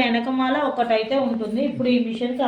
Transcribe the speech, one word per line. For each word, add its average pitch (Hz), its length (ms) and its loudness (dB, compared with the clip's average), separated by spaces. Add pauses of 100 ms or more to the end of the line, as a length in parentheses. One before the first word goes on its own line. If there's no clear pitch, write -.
వెనకమాల 262 500 0 (140)
ఒకటైతే 233 460 0 (120)
ఉంటుంది. 226 400 -2
ఇప్పుడు 247 260 -2
ఈ 247 40 4 (100)
మిషన్కి 247 400 -2